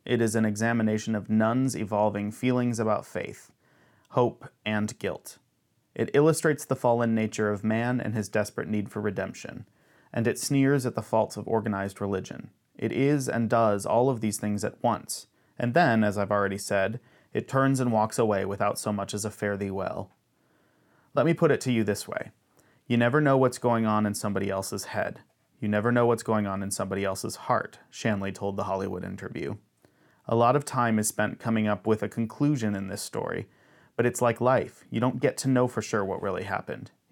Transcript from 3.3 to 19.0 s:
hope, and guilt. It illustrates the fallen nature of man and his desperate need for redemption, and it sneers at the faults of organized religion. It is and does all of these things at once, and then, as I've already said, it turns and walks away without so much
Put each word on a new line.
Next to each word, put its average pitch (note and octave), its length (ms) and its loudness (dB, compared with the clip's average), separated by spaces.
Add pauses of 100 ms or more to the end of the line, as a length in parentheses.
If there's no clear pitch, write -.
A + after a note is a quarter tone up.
hope, - 380 0 (160)
and G#2+ 360 -2
guilt. - 400 -8 (560)
It - 180 -2
illustrates D3+ 520 4
the C3+ 100 0
fallen A#2 400 2
nature G#2+ 360 0
of G2+ 120 -4
man A#2 360 0
and G#2+ 140 -4
his G#2+ 160 -4
desperate - 380 -2
need G#2 240 -2
for G#2+ 100 -6
redemption, G2+ 640 -6 (460)
and A#2 160 0
it A2+ 100 0
sneers C#3 480 2
at A#2+ 80 -4
the - 80 -4
faults A2 340 0
of G#2 120 -8
organized G2+ 520 -2
religion. G2 520 -4 (260)
It A2+ 140 -2
is C#3 360 2
and A2+ 220 0
does A2 340 2
all A#2+ 260 2
of A#2+ 120 -2
these G#2+ 160 -2
things G#2 260 -4
at - 200 -6
once, - 420 -2 (320)
and A#2+ 160 -2
then, A#2+ 300 4
as G#2 140 2
I've G2+ 140 0
already G2+ 280 0
said, G2+ 400 -2 (320)
it A2+ 160 -4
turns C3+ 320 2
and B2 120 0
walks A2 280 0
away G#2 260 2
without G2+ 320 -2
so G#2+ 160 -4
much G2+ 220 -6